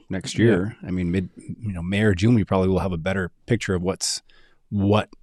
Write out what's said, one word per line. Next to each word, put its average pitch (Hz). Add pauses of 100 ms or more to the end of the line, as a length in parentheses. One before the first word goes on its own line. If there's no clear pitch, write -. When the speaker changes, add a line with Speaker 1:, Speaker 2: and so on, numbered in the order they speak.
(100)
Speaker 1:
next 95
Speaker 2:
Yeah. 104
Speaker 1:
year. 104 (100)
I 98
mean, 90
mid, 90
you -
know, 87
May 98
or 107
June, 110
we 104
probably 95
will 92
have 92
a 95
better 92 (160)
picture 110
of 90
what's, - (480)
what 101 (140)